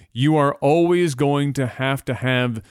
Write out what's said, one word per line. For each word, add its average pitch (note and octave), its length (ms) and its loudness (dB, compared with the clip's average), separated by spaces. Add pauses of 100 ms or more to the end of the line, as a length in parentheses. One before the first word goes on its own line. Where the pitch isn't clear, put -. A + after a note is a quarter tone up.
(140)
you C#3+ 220 2
are C#3+ 200 2
always E3+ 600 2
going C#3+ 380 0
to C3+ 120 -2
have C3+ 400 -4
to C3+ 80 -6
have B2 580 -2